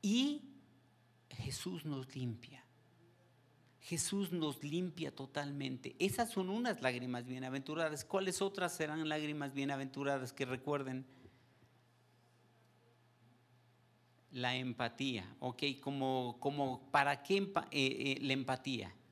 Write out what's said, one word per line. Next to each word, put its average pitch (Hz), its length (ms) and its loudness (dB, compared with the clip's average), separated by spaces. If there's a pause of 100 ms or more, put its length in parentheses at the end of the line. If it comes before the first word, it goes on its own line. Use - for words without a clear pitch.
Y 269 400 4 (880)
Jesús 165 540 -6
nos 135 300 -4
limpia. 123 500 -4 (1160)
Jesús 180 520 0
nos 156 320 0
limpia 156 500 -2
totalmente. 139 840 -4
Esas 196 320 2
son 190 180 0
unas 226 340 0
lágrimas 123 420 0
bienaventuradas. 135 800 -2
¿Cuáles 190 380 0
otras 190 320 0
serán 156 340 0
lágrimas 151 460 0
bienaventuradas 139 760 0
que - 120 0
recuerden? 131 640 -2 (3250)
La 123 260 2
empatía, 120 840 -2
ok, 127 240 -4 (180)
como, 131 600 0
como, 139 500 0
¿para 143 320 4
qué 196 140 4
empa-, 196 340 0
eh, 135 460 4
eh, - 40 -6
la 139 120 2
empatía? 127 600 -2 (200)